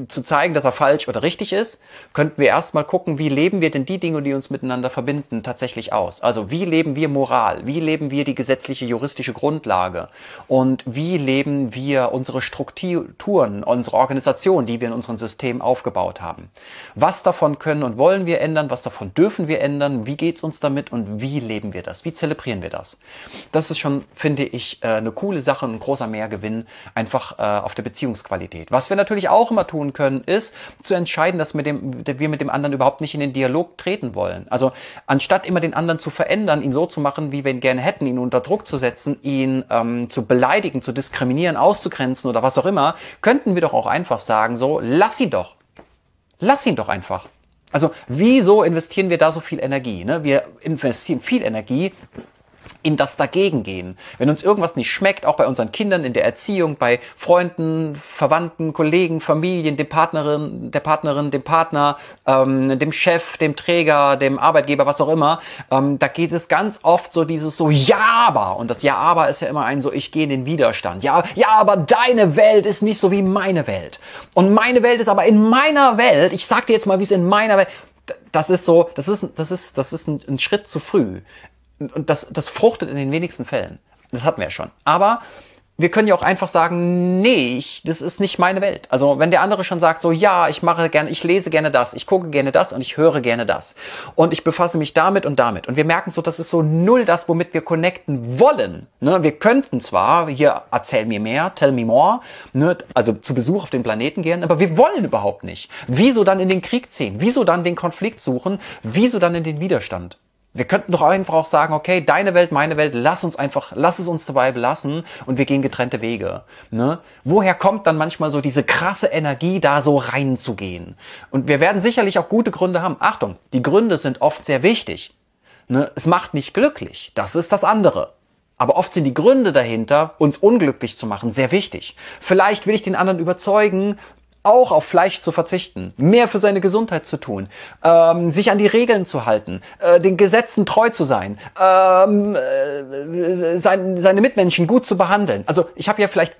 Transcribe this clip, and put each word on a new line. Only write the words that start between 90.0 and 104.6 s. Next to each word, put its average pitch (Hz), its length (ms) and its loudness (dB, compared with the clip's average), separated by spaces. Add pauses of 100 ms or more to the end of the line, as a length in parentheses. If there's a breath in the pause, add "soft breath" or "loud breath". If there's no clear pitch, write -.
"Ja, 175 340 4
ich - 160 -4
mache 165 260 2
gerne, 156 200 0
ich 170 160 -6
lese 175 240 0
gerne 156 220 0
das, 123 220 2
ich - 140 -12
gucke 180 220 0
gerne 139 240 0
das - 180 2
und - 80 -8
ich - 160 -10
höre 151 240 4
gerne 117 260 0
das. - 300 -4 (400 loud breath)
Und 165 160 4
ich - 140 -4
befasse 170 320 0
mich 151 160 -4
damit 190 320 2
und 139 120 -2
damit." 117 300 0
Und 127 80 -4
wir 151 80 2
merken 165 280 0
so, 170 100 -6
das 165 180 -4
ist 165 100 -8
so 170 120 2
null 175 420 4
das, 170 240 0
womit 170 260 -2
wir 165 60 0
connecten 156 800 -4
wollen. 113 480 2 (140)
Ne? 165 200 2
Wir 151 120 2
könnten 233 480 0
zwar, 143 480 2
hier, 139 320 2 (100)
"Erzähl 117 340 -2
mir 110 140 -4
mehr, 135 360 -2
tell 139 180 2
me 120 100 -2
more", 151 380 2 (320 loud breath)
ne? 160 240 2 (160)
Also 117 180 2
zu 107 220 -4
Besuch 139 300 0
auf 151 60 -14
den 123 140 -2
Planeten 113 380 -4
gehen, 170 240 -2
aber 156 140 2
wir 165 180 2